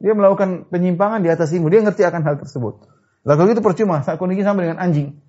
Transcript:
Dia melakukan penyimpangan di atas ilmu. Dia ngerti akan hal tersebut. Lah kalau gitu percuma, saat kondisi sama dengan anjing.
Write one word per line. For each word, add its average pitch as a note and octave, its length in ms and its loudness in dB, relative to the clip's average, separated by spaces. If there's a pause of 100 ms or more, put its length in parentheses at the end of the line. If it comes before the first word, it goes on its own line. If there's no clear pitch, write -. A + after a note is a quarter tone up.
Dia G#3 100 2
melakukan G3 560 0
penyimpangan F#3 540 0
di E3 100 2
atas E3 220 -2
ilmu. E3 160 0
Dia A3 100 6
ngerti G#3 240 0
akan E3+ 160 -2
hal D3+ 160 0
tersebut. - 480 -10 (400)
Lah C#3+ 80 4
kalau F3 160 4
gitu A3+ 160 0
percuma, F3+ 400 0
saat E3 160 -6
kondisi F#3 240 -2
sama G3+ 160 0
dengan E3 160 -4
anjing. D3 400 -2 (120)